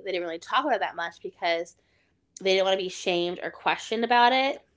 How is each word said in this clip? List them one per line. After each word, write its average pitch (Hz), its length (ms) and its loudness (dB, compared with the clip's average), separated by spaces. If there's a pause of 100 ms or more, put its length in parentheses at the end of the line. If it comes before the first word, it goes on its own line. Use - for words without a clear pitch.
they 190 80 -6
didn't 175 120 -4
really 165 140 -8
talk 247 260 0
about 262 120 2
it 185 40 -6
that 175 140 -4
much 170 260 -8
because 170 540 -4 (640)
they 190 140 2
didn't 190 120 4
wanna 190 100 4
be 185 120 -4
shamed 175 540 -2
or - 80 -8
questioned 220 540 -2
about 240 280 6
it. 269 300 0 (140)